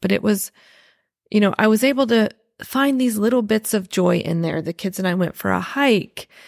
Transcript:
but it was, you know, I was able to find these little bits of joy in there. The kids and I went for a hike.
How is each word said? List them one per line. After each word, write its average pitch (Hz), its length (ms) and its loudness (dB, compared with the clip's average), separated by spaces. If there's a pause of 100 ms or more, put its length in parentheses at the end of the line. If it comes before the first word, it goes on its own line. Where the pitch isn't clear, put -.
but 190 120 -2
it - 100 0
was, 208 280 0 (800)
you 208 100 2
know, 202 180 2
I 214 80 4
was 220 180 4
able 269 220 2
to 220 240 2 (320)
find 269 360 0
these 240 200 0
little 233 240 2
bits 220 320 -2
of 190 160 -4
joy 180 280 2
in 170 220 -4
there. 160 220 -4
The 165 100 -6
kids 185 260 -8
and 190 80 -4
I 180 60 0
went 175 240 -2
for 196 140 -4
a 185 100 0
hike. 233 680 -2 (200)